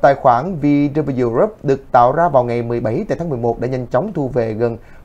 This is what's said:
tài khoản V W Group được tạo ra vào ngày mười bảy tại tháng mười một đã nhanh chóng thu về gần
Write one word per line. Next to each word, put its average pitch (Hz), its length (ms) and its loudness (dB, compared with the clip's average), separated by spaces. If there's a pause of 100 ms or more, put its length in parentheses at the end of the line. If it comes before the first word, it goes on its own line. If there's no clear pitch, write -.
tài 139 140 6
khoản 135 400 2
V 143 100 -2
W 143 640 0
Group 143 360 -2
được 135 260 -2
tạo 123 200 6
ra 165 180 2
vào 135 140 2
ngày 120 180 -2
mười 120 180 -4
bảy 120 300 -4
tại - 80 -4
tháng 170 120 -6
mười 131 100 -4
một 117 200 -2
đã 117 80 -4
nhanh 127 200 -6
chóng 185 260 -2
thu 147 140 -4
về 117 260 -2
gần 113 240 -2 (280)